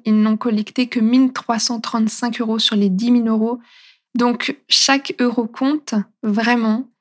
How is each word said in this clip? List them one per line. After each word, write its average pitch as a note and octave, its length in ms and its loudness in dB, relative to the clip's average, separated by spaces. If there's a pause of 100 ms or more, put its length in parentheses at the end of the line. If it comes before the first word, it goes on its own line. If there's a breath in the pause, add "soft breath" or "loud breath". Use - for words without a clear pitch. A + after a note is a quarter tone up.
ils G#3+ 180 2
n'ont A3 140 2
collecté G#3+ 520 -2
que B3 120 -4
mille B3+ 320 4
trois A#3 260 -4
cent A3+ 220 -4
trente-cinq A3+ 640 -2
euros A3 180 -2
sur - 160 0
les G3+ 140 2
dix A3 220 0
mille A#3+ 180 2
euros. A3+ 300 0 (540 loud breath)
Donc, A#3+ 440 -2 (100)
chaque - 540 0
euro A#3+ 260 0
compte C#4 460 -2 (280)
vraiment A3+ 680 0 (120)